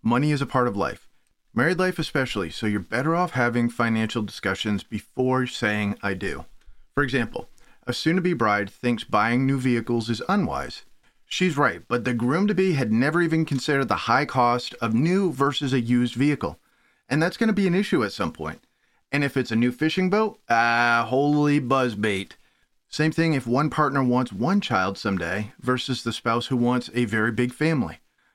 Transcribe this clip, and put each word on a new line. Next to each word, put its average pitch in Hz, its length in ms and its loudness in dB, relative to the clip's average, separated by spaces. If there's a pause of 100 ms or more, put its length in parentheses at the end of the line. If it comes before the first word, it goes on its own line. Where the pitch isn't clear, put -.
Money 123 300 2
is 139 120 0
a 135 40 -2
part 123 220 2
of 101 80 -4
life. - 320 -4 (440)
Married 160 280 2
life 185 180 0
especially, 123 520 -2
so - 180 -4
you're 104 100 0
better 131 380 -2
off 175 160 -2
having 120 360 0
financial 113 540 0
discussions 98 640 -4
before 127 640 -2
saying, 104 560 -2
"I 98 100 -2
do." 87 300 -6 (500)
For 143 80 0
example, 120 460 -2 (360)
a 123 80 -4
soon-to-be 175 420 0
bride 104 360 0
thinks 120 320 -2
buying 117 420 2
new 135 140 2
vehicles 120 500 0
is 113 200 -2
unwise. 90 560 -2 (400)
She's 175 320 -2
right, 110 320 2
but 117 160 -2
the 123 80 0
groom-to-be 175 600 2
had 123 180 0
never 147 300 2
even 160 240 2
considered 139 420 0
the 104 160 -2
high 131 220 2
cost 123 560 0
of 113 100 0
new 170 400 2
versus 135 400 0
a 135 80 2
used 120 340 2
vehicle. 127 440 -2 (500)
And 156 140 0
that's 180 160 -2
gonna 220 160 2
be 190 120 2
an 175 80 2
issue 180 300 2
at 98 80 -4
some 85 200 -4
point. 80 300 -12 (480)
And 143 140 0
if 135 100 -4
it's 127 160 0
a 113 60 0
new 123 160 4
fishing 170 380 0
boat, 208 300 0 (100)
ah, 117 580 2
holy 147 500 4
buzzbait. 113 720 0 (580)
Same 156 220 0
thing 165 200 2
if 135 140 -2
one 131 240 2
partner 139 340 0
wants 123 260 2
one 143 300 0
child 95 380 -2
someday 98 600 -4
versus 127 440 -4
the 117 100 -4
spouse 117 360 -2
who 135 100 -2
wants 120 340 0
a 123 140 0
very 110 260 0
big 123 220 -2
family. 143 460 -2 (340)